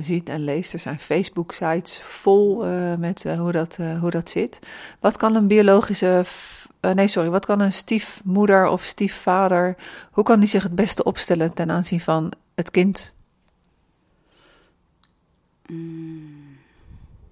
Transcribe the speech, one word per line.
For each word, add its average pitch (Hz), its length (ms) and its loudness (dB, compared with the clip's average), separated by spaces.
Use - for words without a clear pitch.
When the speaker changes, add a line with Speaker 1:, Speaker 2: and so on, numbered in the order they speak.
Speaker 1:
ziet 170 280 -4
en 151 160 -6
leest. 147 280 -4
Er 101 60 -8
zijn 143 200 -10
Facebook-sites 170 1000 -4
vol, 202 680 2
eh, 180 300 -2
met, 170 280 -4
eh, 165 160 -4
hoe 175 120 -2
dat, 165 280 -2
eh, 165 200 -6
hoe 175 100 -2
dat 170 200 -4
zit. 196 280 -4
Wat 208 160 0
kan 220 180 2
een 220 120 4
biologische 196 760 4
f-, - 440 -12
eh, 185 100 0
nee, 196 180 4
sorry, 175 220 0
wat 190 160 0
kan 202 140 2
een 196 120 2
stiefmoeder 196 960 2
of 180 140 0
stiefvader, 185 920 0
hoe - 140 2
kan 226 160 6
die 208 80 6
zich 196 140 2
het 175 120 -4
beste - 300 0
opstellen 170 500 0
ten 165 160 -2
aanzien 175 300 -2
van 160 320 -2
het - 160 -6
kind? 185 440 0
Speaker 2:
Mm, 160 880 -16